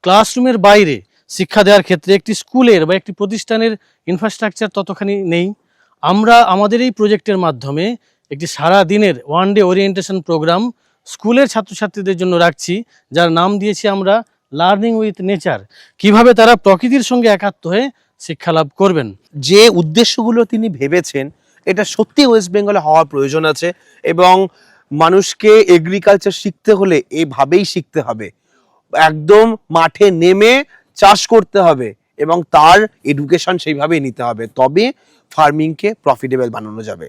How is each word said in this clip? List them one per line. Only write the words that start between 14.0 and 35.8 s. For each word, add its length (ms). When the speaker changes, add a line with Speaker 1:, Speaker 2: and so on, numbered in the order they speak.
Speaker 1:
Learning 480
with 240
Nature। 340
কিভাবে 360
তারা 220
প্রকৃতির 440
সঙ্গে 280
একাত্ম 420
হয়ে 200
শিক্ষা 320
লাভ 240
করবেন। 380
Speaker 2:
যে 320
উদ্দেশ্যগুলো 760
তিনি 240
ভেবেছেন, 640
এটা 200
সত্যি 420
ওয়েস্ট 240
বেঙ্গলে 280
হওয়ার 280
প্রয়োজন 380
আছে 280
এবং 460
মানুষকে 680
এগ্রিকালচার 720
শিখতে 400
হলে 380
এভাবেই 540
শিখতে 360
হবে, 300
একদম 600
মাঠে 400
নেমে 540
চাষ 320
করতে 340
হবে 340
এবং 340
তার 360
এডুকেশন 540
সেইভাবেই 420
নিতে 220
হবে, 240
তবে 460
ফার্মিংকে 720